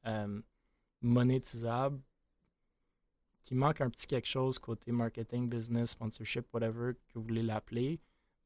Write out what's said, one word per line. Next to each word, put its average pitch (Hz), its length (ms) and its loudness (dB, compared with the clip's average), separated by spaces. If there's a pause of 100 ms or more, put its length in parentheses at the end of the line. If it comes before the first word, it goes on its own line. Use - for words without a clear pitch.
euh, 104 320 -2 (600)
monétisable 123 1000 2 (1400)
qu'il 127 140 -2
manque 147 240 4
un 127 80 2
petit - 180 -4
quelque 127 200 0
chose 131 320 0
côté 117 320 -6
marketing, 120 580 0
business, 117 420 0
sponsorship, 113 600 -4
whatever 117 400 0
que - 220 -16
vous 113 80 -6
voulez 113 200 0
l'appeler, 117 560 0 (460)